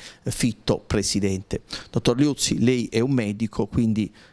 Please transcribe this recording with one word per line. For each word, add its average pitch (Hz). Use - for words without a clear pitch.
Fitto, -
presidente. 98
Dottor 120
Liuzzi, 139
lei 120
è 113
un 131
medico, 110
quindi, 110